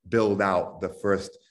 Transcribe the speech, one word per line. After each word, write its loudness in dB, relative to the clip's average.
build 2
out 0
the -4
first -2